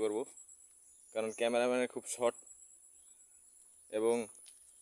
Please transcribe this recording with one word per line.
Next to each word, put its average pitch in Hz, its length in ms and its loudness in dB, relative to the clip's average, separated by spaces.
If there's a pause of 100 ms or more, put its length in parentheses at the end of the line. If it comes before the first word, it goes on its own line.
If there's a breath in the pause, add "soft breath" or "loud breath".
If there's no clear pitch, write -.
করব, 107 140 0 (960)
কারণ 110 160 -2 (100)
ক্যামেরাম্যানের 120 540 2
খুব 123 100 -10 (120)
শর্ট 120 220 0 (1500)
এবং 113 240 2 (680)